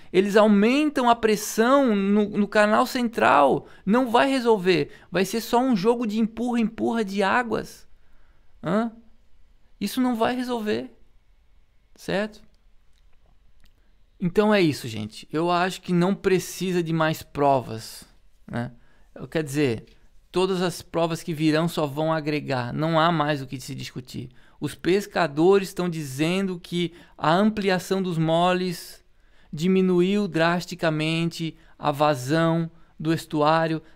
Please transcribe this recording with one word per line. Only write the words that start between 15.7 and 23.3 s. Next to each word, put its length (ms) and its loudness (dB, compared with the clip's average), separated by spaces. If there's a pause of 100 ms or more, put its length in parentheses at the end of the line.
que 100 -6
não 240 2
precisa 680 -2
de 120 -4
mais 280 0
provas, 840 -2 (440)
né? 220 -6 (420)
Eu, 140 -16
quer 160 -4
dizer, 420 -2 (500)
Todas 260 0
as 200 -4
provas 420 -4
que 100 -6
virão 320 2
só 200 -2
vão 260 -2
agregar, 640 -4
não 260 0
há 100 4
mais 320 0